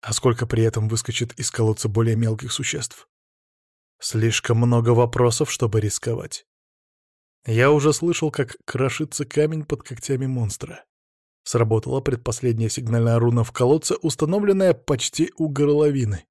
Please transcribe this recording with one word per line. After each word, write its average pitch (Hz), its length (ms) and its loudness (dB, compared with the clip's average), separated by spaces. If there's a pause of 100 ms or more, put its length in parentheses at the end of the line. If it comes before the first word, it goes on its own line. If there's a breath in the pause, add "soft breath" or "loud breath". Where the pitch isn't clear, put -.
А 113 100 -6
сколько 120 340 0
при 113 160 0
этом 110 240 0
выскочит 113 540 -4
из 123 100 -4
колодца 110 380 -2
более 113 260 2
мелких 113 380 -2
существ? - 560 -8 (880)
Слишком 113 600 0
много 120 320 4
вопросов, 120 600 2
чтобы 110 300 0
рисковать. - 640 -6 (1000)
Я 120 240 4
уже 147 240 4
слышал, 165 360 -2
как - 360 -6
крошится 135 580 -4
камень 156 400 -2
под - 180 -6
когтями 131 440 -6
монстра. 120 580 -6 (580)
Сработала 117 600 0
предпоследняя 120 680 -2
сигнальная 117 500 0
руна 120 260 2
в - 80 -10
колодце, 143 420 2
установленная 190 800 2
почти - 640 -2
у 160 100 0
горловины. 143 840 0